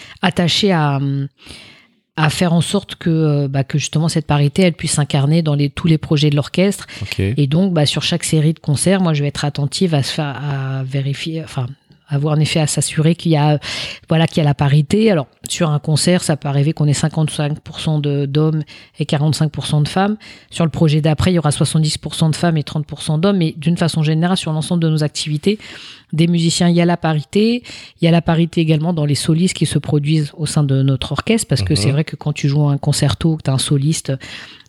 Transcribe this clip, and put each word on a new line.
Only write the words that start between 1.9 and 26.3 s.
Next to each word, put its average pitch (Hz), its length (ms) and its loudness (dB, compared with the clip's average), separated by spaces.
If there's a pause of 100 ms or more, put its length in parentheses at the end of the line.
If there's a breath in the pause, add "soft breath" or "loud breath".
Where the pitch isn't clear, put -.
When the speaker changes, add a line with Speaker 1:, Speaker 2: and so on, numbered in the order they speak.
Speaker 1:
à 156 120 0
faire 170 240 0
en 170 80 4
sorte - 360 -4
que, - 140 -4
euh, 147 380 2
bah, 135 160 -2
que - 140 -2
justement 156 300 -2
cette 156 180 -2
parité, 143 360 2
elle 170 120 4
puisse - 180 -6
s'incarner 151 500 2
dans 151 120 0
les, 143 160 0
tous - 160 -6
les 160 120 4
projets 151 320 0
de 143 60 0
l'orchestre. 185 500 -2 (160 loud breath)
Speaker 2:
Ok. - 180 -6
Speaker 1:
Et 131 260 0
donc, 175 260 0
bah, 151 140 2
sur - 160 -2
chaque - 220 -2
série 156 280 2
de 156 60 -6
concerts, 175 420 0
moi, 165 140 2
je 143 80 0
vais 143 60 0
être - 160 -6
attentive 147 500 -2
à 139 80 2
se - 100 -4
faire, 151 140 -4 (160)
à 135 420 -4
vérifier, 139 580 -6
enfin, 131 240 -6 (460)
avoir 147 240 0
en 156 40 2
effet 151 180 2
à 151 80 2
s'assurer 156 480 0
qu'il 170 160 -2
y 156 60 4
a, 147 240 2 (480 loud breath)
voilà, 165 180 4
qu'il - 120 -2
y - 20 2
a 151 40 2
la 143 100 2
parité. 151 580 4
Alors, 147 160 0 (200)
sur 165 220 -2
un 147 80 0
concert, 170 460 2
ça 151 120 0
peut - 120 -8
arriver 143 240 2
qu'on 151 160 0
ait 143 40 4
cinquante-cinq 151 680 -2
pour - 180 -16
cent 156 220 -2
de, 143 260 -2
d'hommes 151 380 0 (340 loud breath)
et 151 80 -2
quarante-cinq 151 460 0
pour 143 140 -8
cent 151 140 0
de 147 60 2
femmes. 202 300 0 (340 loud breath)
Sur - 140 -2
le 151 80 0
projet 156 280 4
d'après, 156 300 2
il 180 60 2
y - 20 4
aura 151 140 0
soixante-dix 156 460 0
pour - 180 -10
cent 165 120 2
de 147 60 0
femmes 170 220 0
et 147 80 -2
trente 147 200 -6
pour - 180 -12
cent 156 140 -2
d'hommes. 196 200 2
Mais 160 200 0
d'une 165 200 0
façon 160 260 0
générale, 160 340 0
sur 160 160 -4
l'ensemble 160 300 -2
de 160 60 2
nos 156 160 0
activités, 151 560 -2 (520 loud breath)
des 165 140 2
musiciens, 170 420 2